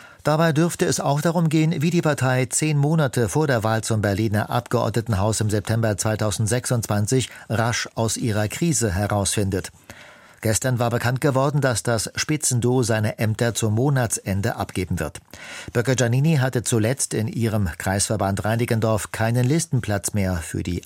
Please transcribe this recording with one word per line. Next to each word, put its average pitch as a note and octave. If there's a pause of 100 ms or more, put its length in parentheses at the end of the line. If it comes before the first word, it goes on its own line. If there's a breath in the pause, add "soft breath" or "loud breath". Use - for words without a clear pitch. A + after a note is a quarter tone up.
(240 loud breath)
Dabei D#3
dürfte E3
es D#3
auch C#3+
darum E3
gehen, D#3
wie E3+
die E3+
Partei C3
zehn D#3
Monate C#3+
vor D#3
der A#2
Wahl A2
zum G#2+
Berliner G#2
Abgeordnetenhaus A2+
im G#2+
September G#2+
zweitausendsechsundzwanzig A2 (200 loud breath)
rasch A2+
aus A2+
ihrer G#2+
Krise A#2
herausfindet. G2 (680 loud breath)
Gestern A2
war A#2+
bekannt A#2+
geworden, C#3
dass B2+
das A#2
Spitzenduo B2+
seine A2
Ämter A2
zum G#2+
Monatsende A#2
abgeben F#2
wird. D#2 (520 loud breath)
Böcker A#2+
Giannini C3
hatte B2+
zuletzt A#2
in A2
ihrem G#2+
Kreisverband G2
Reinickendorf A2
keinen A#2
Listenplatz B2
mehr F#2
für F#2+
die F2